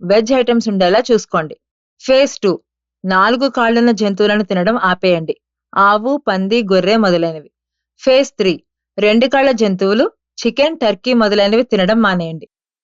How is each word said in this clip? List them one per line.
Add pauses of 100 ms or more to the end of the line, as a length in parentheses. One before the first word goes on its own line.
వెజ్
ఐటమ్స్
ఉండేలా
చూసుకోండి. (460)
ఫేజ్
టూ, (520)
నాలుగు
కాళ్ళున్న
జంతువులను
తినడం
ఆపేయండి, (380)
ఆవు,
పంది,
గొర్రె
మొదలైనవి. (500)
ఫేజ్
త్రీ, (460)
రెండు
కాళ్ళ
జంతువులు, (320)
చికెన్,
టర్కీ
మొదలైనవి
తినడం
మానేయండి. (380)